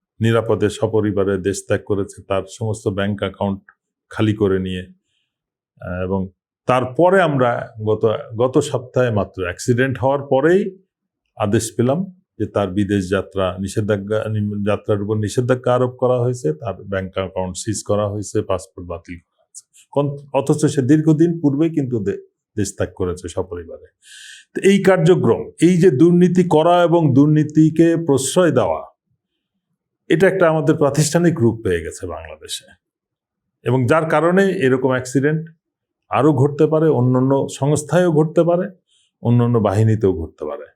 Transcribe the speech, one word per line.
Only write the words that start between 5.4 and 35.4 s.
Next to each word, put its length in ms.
আহ, 220
এবং 260
তারপরে 560
আমরা 500
গত, 220
গত 220
সপ্তাহে 520
মাত্র 320
অ্যাক্সিডেন্ট 560
হওয়ার 240
পরেই 560
আদেশ 400
পেলাম 440
যে 80
তার 240
বিদেশ 400
যাত্রা 480
নিষেধাজ্ঞা, 680
যাত্রার 360
উপর 140
নিষেধাজ্ঞা 580
আরোপ 160
করা 300
হয়েছে, 340
তার 200
ব্যাংক 400
অ্যাকাউন্ট 420
সিজ 260
করা 260
হয়েছে, 340
পাসপোর্ট 460
বাতিল 300
করা 240
হয়েছে। 480
কন-, 480
অথচ 280
সে 160
দীর্ঘদিন 580
পূর্বেই 300
কিন্তু 280
দে-, 240
দেশ 200
ত্যাগ 180
করেছে 340
সপরিবারে। 580
তো 60
এই 220
কার্যক্রম, 680
এই 160
যে 140
দুর্নীতি 540
করা 380
এবং 320
দুর্নীতিকে 840
প্রশ্রয় 440
দেওয়া, 340
এটা 200
একটা 200
আমাদের 280
প্রাতিষ্ঠানিক 640
রূপ 220
পেয়ে 200
গেছে 240
বাংলাদেশে, 580
এবং 240
যার 220
কারণে 360
এরকম 440
অ্যাক্সিডেন্ট 640